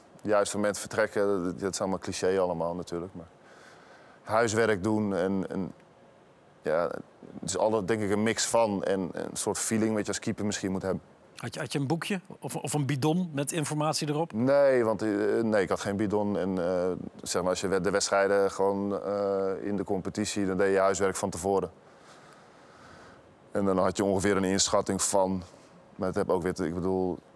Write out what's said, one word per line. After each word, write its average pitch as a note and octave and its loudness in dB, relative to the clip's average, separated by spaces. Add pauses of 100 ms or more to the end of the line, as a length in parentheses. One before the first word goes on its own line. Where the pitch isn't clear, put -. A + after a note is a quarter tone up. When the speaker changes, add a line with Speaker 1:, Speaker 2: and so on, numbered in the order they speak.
(220)
Speaker 1:
Juist G2+ 2
moment G#2 0
vertrekken, G2+ 0
dat, F2 -4
dat G2 -4
is - -6
allemaal F#2+ -2
cliché F#2+ 0
allemaal F2 0
natuurlijk. F2 -8
Maar F2 -16 (960)
huiswerk A2 2
doen G#2+ 2
en, F#2+ 0
en F#2+ -6 (880)
ja, D#2+ 0 (560)
het - -6
is - -4
altijd, G#2 2
denk A2 0
ik, G2 0
een G#2 2
mix A2 0
van G#2+ 2
en, F#2+ -2
en E2+ -8
een - -10
soort G2+ -2
feeling A2 0
wat G#2 0
je G2 -6
als G2+ -4
keeper G#2 -6
misschien G2+ -2
moet F#2+ -4
hebben. F#2 -2 (340)
Speaker 2:
Had - -10
je, - -8
had C3 -6
je D3+ -2
een C#3 -2
boekje E3+ -2 (180)
of, C#3 -8
of - -6
een D3 0
bidon D#3 0
met C#3 -4
informatie D3+ -2
erop? D3+ -2
Speaker 1:
Nee, C3 4
want, A2 0
eh, A2 0 (320)
nee, G#2+ 4
ik F2 2
had F#2+ 0
geen G2+ -2
bidon. G#2 0
En, F#2 0
eh, F2+ 0 (300)
zeg - -2
maar, F2+ 0
als F#2 -2
je G2+ 0
wed-, F#2 0
de F#2+ 0
wedstrijden G2 4
gewoon, G2 0
eh, G2 -2
in G2+ -2
de G2 -2
competitie, G2 -2
dan F#2 0
deed G2 4
je F#2+ 4
huiswerk F#2+ 2
van G2+ -2
tevoren. F2+ 0 (1800)
En G#2 0
dan F#2+ 2
had F#2+ 2
je G#2+ 2
ongeveer G2 2
een F#2+ 2
inschatting G2 2
van. F#2+ 0 (520)
Maar G2 -2
het F2+ -4
heb G2+ 0
ook F2+ 2
weer F2+ 0
te, F#2 -4
ik D#2+ -2
bedoel, F#2 -2 (180)